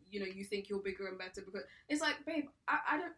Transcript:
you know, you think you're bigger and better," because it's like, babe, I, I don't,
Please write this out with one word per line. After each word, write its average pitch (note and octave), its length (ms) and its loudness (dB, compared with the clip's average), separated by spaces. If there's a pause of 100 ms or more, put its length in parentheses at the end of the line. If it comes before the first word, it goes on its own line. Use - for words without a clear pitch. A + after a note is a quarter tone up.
you G3+ 100 -4
know, G3 60 0
you F#3+ 180 -4
think G3+ 240 -2
you're G3+ 120 0
bigger G3 280 -2
and F#3+ 100 -6
better," F#3 260 -6
because F#3+ 200 -6 (240)
it's D4 140 4
like, D4 240 2
babe, D#4 240 2 (180)
I, D4+ 120 6 (120)
I D4+ 60 6
don't, D#4+ 200 -2